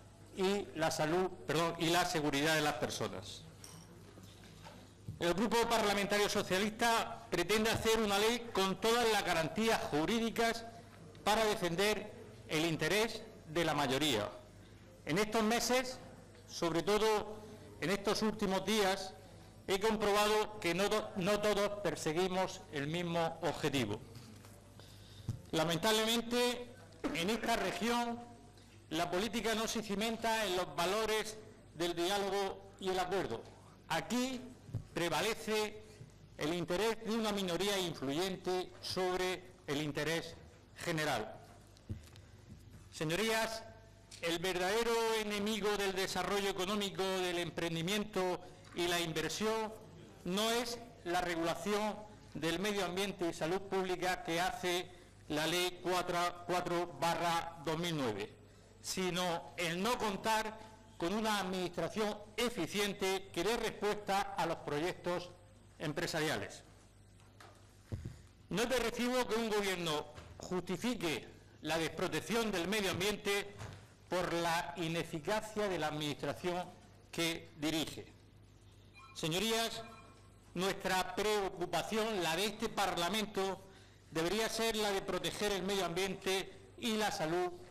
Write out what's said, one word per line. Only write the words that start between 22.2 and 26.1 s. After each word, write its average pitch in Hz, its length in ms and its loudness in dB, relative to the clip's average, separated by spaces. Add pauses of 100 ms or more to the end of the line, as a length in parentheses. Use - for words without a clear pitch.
el 143 160 -2
mismo 170 560 0
objetivo. 143 560 0 (1500)
Lamentablemente, 220 1200 2 (400)